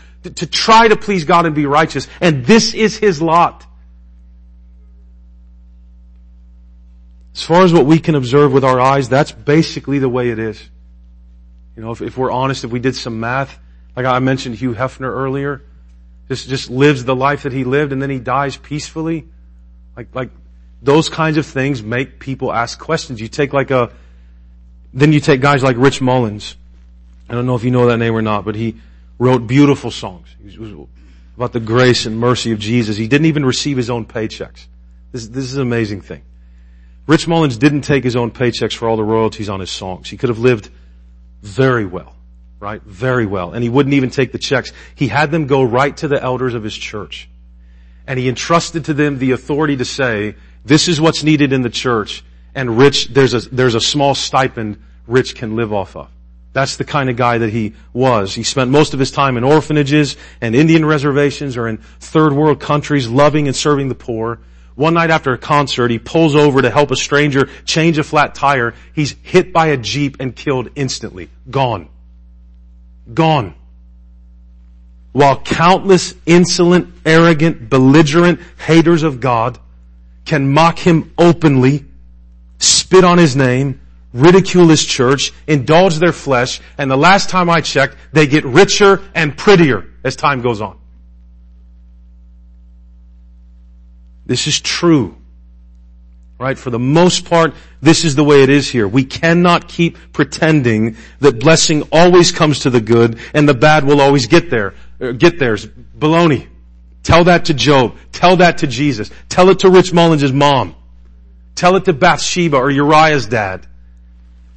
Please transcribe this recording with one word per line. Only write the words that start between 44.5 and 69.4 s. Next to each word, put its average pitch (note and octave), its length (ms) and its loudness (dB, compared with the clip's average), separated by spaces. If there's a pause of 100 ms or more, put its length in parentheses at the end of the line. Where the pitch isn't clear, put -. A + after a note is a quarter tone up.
He C3+ 140 -4
had C#3 240 -2
them D#3+ 160 -4
go C3+ 160 2
right B2+ 340 0
to D#3+ 100 -8
the C#3 140 -2
elders B2+ 320 -6
of A2+ 100 -8
his G#2+ 120 -10
church. - 520 -16 (800)
And C3 140 -8
he B2+ 100 -2
entrusted E3 560 -4
to D#3 80 -4
them C#3+ 240 -2
the C3 140 -2
authority C#3+ 460 -4
to B2 80 -4
say, G#2+ 500 -4 (300)
"This D3+ 220 2
is D3+ 140 -2
what's D#3+ 220 0
needed D3 280 2
in C3 120 -2
the A#2 80 -2
church, A2+ 520 -6 (300)
and A#2+ 240 -6
Rich, C#3 300 2
there's B2+ 260 2
a, A#2 60 0
there's B2+ 360 -2
a A2 60 -2
small C#3 320 -2
stipend B2+ 640 -4 (280)
Rich A#2+ 280 0
can A2 200 -8
live A2 180 -4
off G2 220 -6
of." C#2+ 140 -18 (440)
That's C3+ 240 -4
the C3+ 80 -6
kind C3+ 240 -4
of A#2+ 60 -4
guy A#2+ 240 0
that A2+ 120 -2
he G#2+ 220 -6 (200)
was. A#2+ 420 0
He A2+ 80 -8
spent B2+ 260 -2
most D3 240 2
of C3+ 60 -6
his C3 120 -2
time C3+ 260 -2
in A#2 60 -4
orphanages D3 720 0 (260)
and A2+ 140 -2
Indian D#3+ 280 4
reservations C#3+ 760 -2
or A#2 100 -6
in A2 100 -8 (220)
third D#3 340 0
world D3 260 0
countries, D3 480 -2
loving C#3+ 400 2
and B2+ 80 -4
serving C#3 320 -2
the B2+ 80 -6
poor. A2+ 440 -10 (340)
One D#3+ 220 0
night E3 160 0
after C#3+ 220 0
a A#2 40 -6
concert, C3+ 540 -2
he A2+ 80 -4
pulls D#3+ 360 0
over C#3+ 260 4
to B2 100 2
help C#3+ 180 0
a C3 60 -2
stranger C#3+ 540 0 (160)
change D#3+ 340 0
a D3+ 40 -2
flat D3 300 -2
tire. B2+ 400 -2 (220)
He's D3 260 -4
hit - 320 0